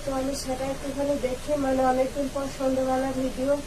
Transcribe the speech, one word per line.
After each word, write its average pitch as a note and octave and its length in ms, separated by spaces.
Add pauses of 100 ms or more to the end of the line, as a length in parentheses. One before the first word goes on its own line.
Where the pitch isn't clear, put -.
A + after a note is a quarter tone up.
তো C#4 60 (100)
আমি C4+ 140 (100)
সেটা C4 300
একটুখানি C#4 420 (120)
দেখি, B3+ 260 (120)
মানে C4 160 (120)
অনেকদিন C4 400
পর C#4 120 (120)
সন্ধ্যেবেলা C4 520 (120)
ভিডিও C4 320 (140)